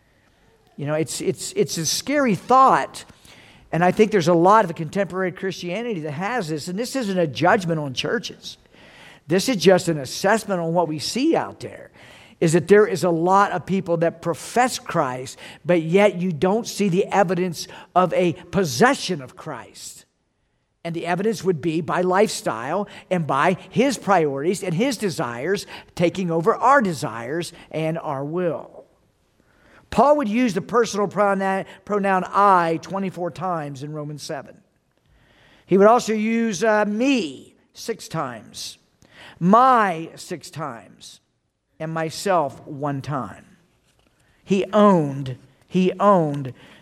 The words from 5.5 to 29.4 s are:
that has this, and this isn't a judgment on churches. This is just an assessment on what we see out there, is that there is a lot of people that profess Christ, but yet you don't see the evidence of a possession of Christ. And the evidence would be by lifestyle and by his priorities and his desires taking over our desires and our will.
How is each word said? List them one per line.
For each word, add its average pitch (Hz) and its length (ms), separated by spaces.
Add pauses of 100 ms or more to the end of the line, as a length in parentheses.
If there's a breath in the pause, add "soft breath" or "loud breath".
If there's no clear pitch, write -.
that 151 100
has 185 380
this, 151 180
and 175 100
this 247 200
isn't 202 200
a 170 120
judgment 170 500
on 139 160
churches. - 640 (720 loud breath)
This 190 200
is 254 80
just 175 320
an 160 100
assessment 190 600
on 165 140
what 175 140
we 160 100
see 262 380
out 101 240
there, - 320 (480 loud breath)
is 165 140
that 170 120
there 208 220
is 175 160
a 175 60
lot 185 420
of 180 120
people 175 340
that 165 220
profess 233 600
Christ, 131 580 (260 loud breath)
but 175 160
yet 180 360
you 180 160
don't 185 340
see 202 220
the 185 180
evidence 185 640 (260 loud breath)
of 180 180
a 175 200
possession 175 920
of 127 140
Christ. - 680 (760)
And 170 120
the 165 120
evidence 180 380
would 170 180
be 170 200
by 156 180
lifestyle 185 880 (220 loud breath)
and 170 180
by 156 300 (120)
his 247 260
priorities 170 680
and 180 100
his 233 240
desires 156 680 (280 loud breath)
taking 170 380
over 170 220
our 262 280
desires 139 720 (180 loud breath)
and 156 260
our 143 280
will. 160 600 (1040 soft breath)